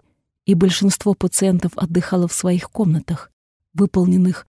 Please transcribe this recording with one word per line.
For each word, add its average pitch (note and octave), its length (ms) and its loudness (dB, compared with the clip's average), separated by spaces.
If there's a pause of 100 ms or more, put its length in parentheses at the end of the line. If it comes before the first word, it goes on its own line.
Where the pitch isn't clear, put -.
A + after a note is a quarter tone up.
(460)
и G3 80 2
большинство F#3+ 600 2
пациентов F#3 640 0
отдыхало F3 520 -2
в - 60 -6
своих F3+ 360 -2
комнатах, E3 640 -2 (420)
выполненных F#3 840 2